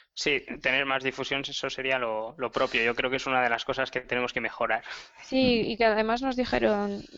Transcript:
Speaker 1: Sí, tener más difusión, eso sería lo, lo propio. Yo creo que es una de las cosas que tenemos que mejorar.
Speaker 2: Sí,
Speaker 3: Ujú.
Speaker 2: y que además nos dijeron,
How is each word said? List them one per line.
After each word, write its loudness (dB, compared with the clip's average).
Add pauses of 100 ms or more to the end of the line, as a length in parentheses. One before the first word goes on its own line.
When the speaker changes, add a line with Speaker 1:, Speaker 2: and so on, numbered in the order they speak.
(140)
Speaker 1:
Sí, 0 (200)
tener 2
más 0
difusión, -2
eso -6
sería -2
lo, -2
lo -2
propio. 2
Yo 4
creo 0
que 0
es -4
una 2
de 4
las 0
cosas -2
que -4
tenemos -2
que -4
mejorar. -2 (400)
Speaker 2:
Sí, 4
Speaker 3:
Ujú. -2
Speaker 2:
y -4
que 2
además 2
nos 0
dijeron, 0 (160)